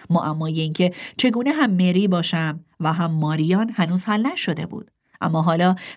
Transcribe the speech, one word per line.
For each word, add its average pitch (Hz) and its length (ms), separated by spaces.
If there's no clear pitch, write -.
معمای 160 500
این 156 140
که 180 200
چگونه 247 340
هم 294 200
مری 185 360
باشم 165 520
و 160 140
هم 165 180
ماریان 160 640
هنوز 180 300
حل 214 200
نشده 180 400
بود. - 260
اما 160 200
حالا 175 340